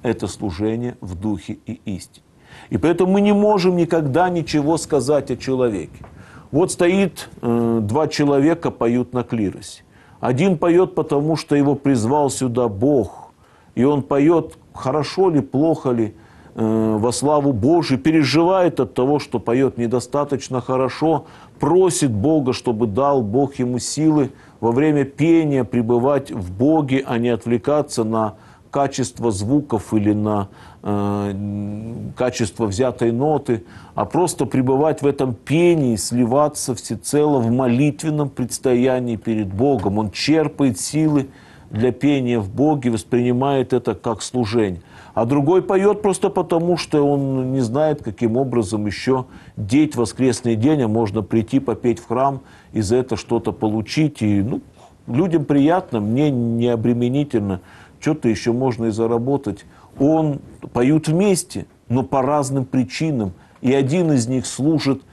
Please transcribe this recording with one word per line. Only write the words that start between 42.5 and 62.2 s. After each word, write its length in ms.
воспринимает 800
это 240
как 260
служение. 600
А 100
другой 380
поёт 400
просто 280
потому, 460
что 260
он 520
не 80
знает, 420
каким 320
образом 520
ещё 380
деть 400
воскресный 600
день, 240
а 80
можно 320
прийти 400
попеть 380
в 80
храм 340
и 80
за 160
это 180
что-то 380
получить. 680
И, 220
ну, 160
людям 380
приятно, 560
мне 280
не 380
обременительно, 920
что-то 280
ещё 240
можно 320
и 60
заработать. 720
Он 420
поют 340
вместе, 580
но 140
по 180